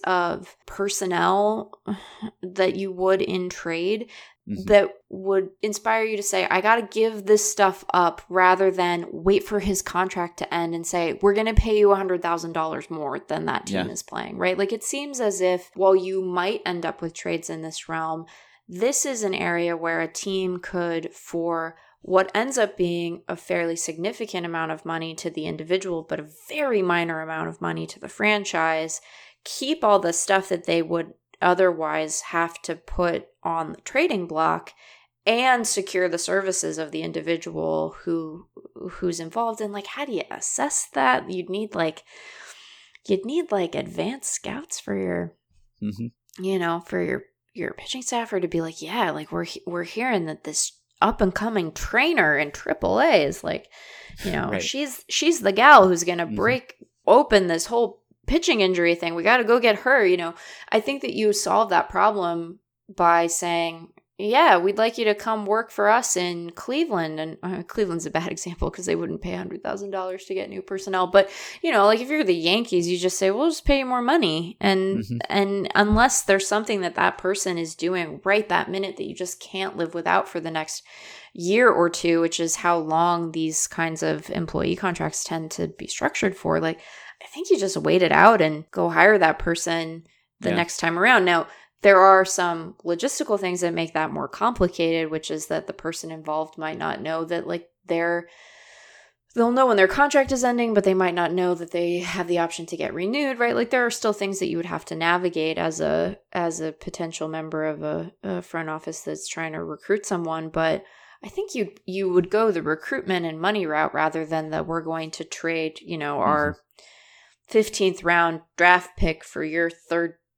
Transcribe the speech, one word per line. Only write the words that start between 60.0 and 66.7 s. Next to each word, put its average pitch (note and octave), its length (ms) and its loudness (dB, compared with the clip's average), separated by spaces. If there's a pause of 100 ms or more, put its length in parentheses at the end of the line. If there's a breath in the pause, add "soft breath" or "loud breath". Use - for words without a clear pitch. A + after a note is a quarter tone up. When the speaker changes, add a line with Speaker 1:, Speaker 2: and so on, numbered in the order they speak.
Speaker 1:
you F3+ 100 4
know. E3+ 180 -6 (360 loud breath)
I - 100 4
think C#4 220 -6
that A#3+ 120 -6
you G#3+ 200 2
solve G3+ 360 2
that E3+ 200 2
problem F3+ 680 0 (300)
by E3+ 400 4
saying, E3 640 -4 (260)
"Yeah, A#3 400 6
we'd G3 200 0
like A3+ 200 0
you A#3 60 -2
to G#3+ 100 4
come G#3+ 320 -4
work A3 240 0
for G#3 180 0
us A#3+ 280 2
in F3 340 -4
Cleveland." F#3+ 720 -2